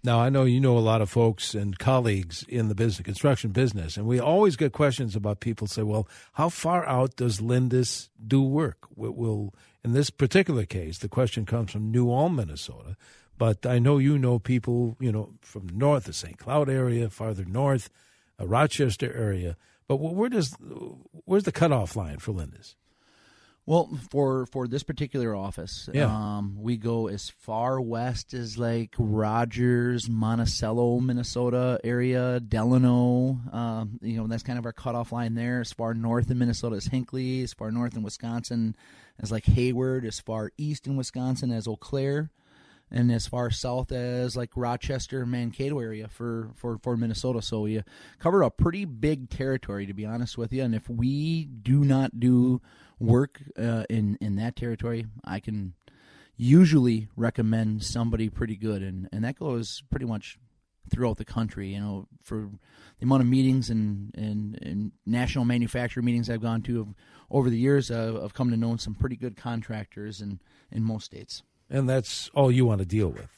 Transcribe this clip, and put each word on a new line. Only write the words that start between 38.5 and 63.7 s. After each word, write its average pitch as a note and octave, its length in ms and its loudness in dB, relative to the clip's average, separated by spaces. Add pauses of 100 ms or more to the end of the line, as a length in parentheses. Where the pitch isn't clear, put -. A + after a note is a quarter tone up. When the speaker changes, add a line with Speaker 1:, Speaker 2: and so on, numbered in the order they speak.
Speaker 2:
as, G2+ 120 -6
like, A2 140 -2
Hayward, B2+ 600 2
as G#2+ 140 -8
far A2 380 -6
east D3+ 300 -6
in C#3 100 -2
Wisconsin B2+ 540 -2
as A2 160 -4
Eau G#2+ 80 -4
Claire, C#3+ 560 -4 (580)
and A#2+ 220 2
as A2+ 160 -2
far A#2+ 240 -4
south B2+ 400 -4
as, B2 440 -4
like, A#2+ 200 -4
Rochester, B2 680 -4
Mankato B2 560 -4
area A2 280 -8
for, A2+ 480 -6
for, A#2 240 -6
for B2 180 -2
Minnesota. A2+ 460 -2
So G#2+ 240 -2
you A2 160 -2 (340)
cover F3+ 240 4
a B2+ 80 6
pretty F#3 360 0
big C3+ 440 -2
territory, B2 560 -4
to G2 80 -8
be G#2+ 120 -6
honest A#2 300 -4
with A2+ 160 -4
you. C3 120 -2
And A#2 100 2
if G#2+ 160 -4
we D3 560 0
do C3 400 4
not C3 340 2
do B2 400 6 (420)
work, A#2+ 400 4 (160)
uh, A2+ 320 -2
in, G#2 320 0
in G2+ 140 -2
that A2+ 200 -4
territory, A#2 500 -4 (180)
I G2 160 -6
can G2+ 340 -6 (640)
usually B2 800 8
recommend A2 680 0
somebody A2+ 460 -2
pretty A2 260 -4
good, G#2 260 -4
and, F#2+ 300 -6
and G#2+ 120 -4
that B2+ 140 -4
goes A#2+ 520 -6
pretty C3 160 -2
much A2 320 -8 (520)
throughout A#2 280 0
the A2+ 80 -8
country. G#2 480 -4
You G2+ 60 -6
know, G2+ 280 -6 (160)
for G#2+ 260 -8 (500)
the A#2 60 -4
amount C3+ 160 6
of A#2+ 60 4
meetings C3 420 4
and, G#2 460 -2